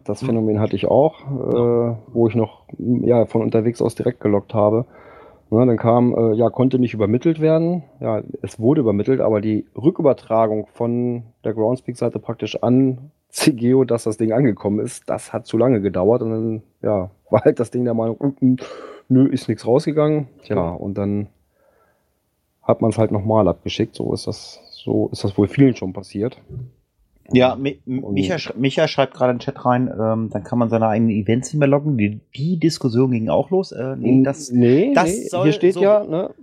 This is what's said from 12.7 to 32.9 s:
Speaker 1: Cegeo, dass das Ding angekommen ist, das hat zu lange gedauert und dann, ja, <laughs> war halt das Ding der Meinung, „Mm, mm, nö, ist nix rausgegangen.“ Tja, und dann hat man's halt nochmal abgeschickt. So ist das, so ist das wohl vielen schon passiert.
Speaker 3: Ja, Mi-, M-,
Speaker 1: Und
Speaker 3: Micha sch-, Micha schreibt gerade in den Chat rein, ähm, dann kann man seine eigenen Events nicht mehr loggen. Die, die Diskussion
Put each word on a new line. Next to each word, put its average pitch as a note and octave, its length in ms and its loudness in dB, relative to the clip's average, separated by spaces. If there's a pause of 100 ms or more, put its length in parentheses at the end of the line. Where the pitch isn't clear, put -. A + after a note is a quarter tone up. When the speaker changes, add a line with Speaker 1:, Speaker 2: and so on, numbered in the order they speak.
Speaker 1:
Cegeo, B2+ 540 2
dass A#2+ 200 0
das G#2+ 120 -4
Ding A2 160 0
angekommen G#2+ 520 0
ist, - 240 -12
das - 240 -6
hat A2 140 -8
zu - 120 -4
lange A#2 220 2
gedauert G2 420 2
und A2+ 80 -4
dann, A2 320 -4 (200)
ja, G2+ 280 -2 (100)
<laughs> - 100 -20
war - 120 4
halt D3 180 2
das A#2 100 -4
Ding B2 140 -4
der A#2+ 100 -2
Meinung, A2+ 220 -2 (240)
„Mm, C3 60 2
mm, B2+ 100 4 (520)
nö, C3 200 6
ist - 200 -4
nix A2 180 -6
rausgegangen.“ D3+ 600 0 (160)
Tja, F2+ 280 -4
und G2 280 -8
dann G2+ 300 -2 (1300)
hat - 180 0
man's A2 180 0
halt A2 140 2
nochmal G#2+ 360 2
abgeschickt. - 480 -4
So - 160 -4
ist - 140 -6
das, - 340 -12 (120)
so G#2+ 400 -4
ist - 120 -8
das G2 140 -2
wohl G2+ 100 4
vielen C3+ 280 4
schon F#2+ 160 -8
passiert. G2+ 480 -8 (920)
Speaker 3:
Ja, B2+ 220 4
Mi-, C3+ 320 -6
M-, B2+ 160 -6
Speaker 1:
Und G2+ 120 -8
Speaker 3:
Micha G2 220 -2
sch-, - 200 -10
Micha C#3 320 0
schreibt C#3 260 -2
gerade B2+ 180 0
in A#2+ 60 -4
den - 60 -12
Chat - 200 -10
rein, B2+ 240 2
ähm, A2 440 -2
dann G2+ 100 -6
kann A#2+ 160 -4
man A#2 100 2
seine A2+ 200 2
eigenen A2+ 240 2
Events A2 400 -2
nicht D3+ 80 -4
mehr C#3+ 80 4
loggen. C#3+ 280 2
Die, G#2+ 240 -2 (140)
die E3 240 -4
Diskussion C3 540 0